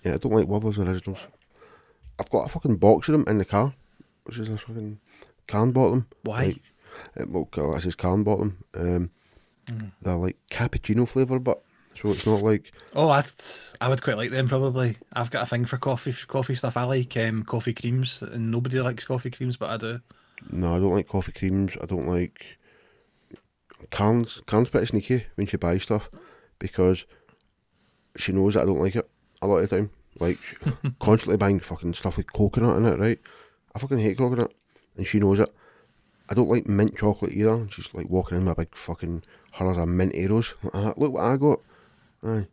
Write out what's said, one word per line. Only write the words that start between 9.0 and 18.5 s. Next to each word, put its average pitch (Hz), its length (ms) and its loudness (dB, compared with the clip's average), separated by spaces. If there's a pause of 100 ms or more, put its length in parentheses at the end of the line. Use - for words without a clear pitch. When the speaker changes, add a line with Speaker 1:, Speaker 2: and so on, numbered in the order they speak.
Speaker 2:
Mm. 110 240 -10 (100)
Speaker 1:
they're, 92 140 -2
like, 90 220 -2 (120)
cappuccino - 580 0
flavour, 131 300 0
but 123 240 0 (320)
so - 160 -4
it's 98 160 -2
not 107 160 4
like 107 300 2 (240)
Speaker 2:
Oh, 156 140 4
I'd, 143 160 4 (540)
I 120 100 0
would 131 120 0
quite 120 160 -2
like 120 140 -4
them, 131 160 0
probably. 127 500 0 (160)
I've 120 160 -4
got 110 140 -4
a - 20 -2
thing 120 200 -2
for 123 120 -4
coffee, 127 360 -4 (120)
coffee 135 300 -4
stuff. 120 220 -4
I 120 80 0
like, 127 300 -2
um, 110 280 0
coffee 117 320 -4
creams, 127 480 -4
and 113 260 -6
nobody 123 320 -2